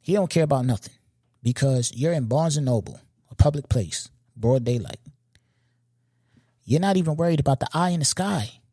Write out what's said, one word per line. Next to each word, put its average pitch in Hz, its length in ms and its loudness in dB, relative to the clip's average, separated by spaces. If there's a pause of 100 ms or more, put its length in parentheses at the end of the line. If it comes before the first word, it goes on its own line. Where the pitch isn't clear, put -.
He - 120 -2
don't 196 180 0
care 165 140 2
about 139 220 0
nothing - 280 -4 (480)
because 123 520 0
you're 143 180 0
in 139 140 -2
Barnes 147 300 0
and 147 100 0
Noble, 120 340 -2 (300)
a - 40 -20
public 147 340 2
place, - 420 -2 (260)
broad 120 280 2
daylight. 120 360 -4 (1600)
You're 139 160 2
not 196 160 2
even 160 200 0
worried 165 240 2
about 139 200 2
the - 120 -4
eye 175 180 0
in 170 100 0
the 147 40 -2
sky. 180 460 -2 (220)